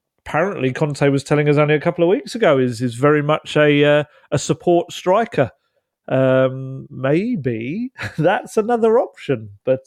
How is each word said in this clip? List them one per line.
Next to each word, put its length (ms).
apparently 560
Conte 340
was 160
telling 240
us 80
only 180
a 60
couple 240
of 60
weeks 240
ago 240
is, 240
is 140
very 260
much 340
a, 280
uh, 200
a 80
support 540
striker. 580
Um, 800
maybe 1040
<laughs> 140
that's 380
another 420
option, 520
but, 220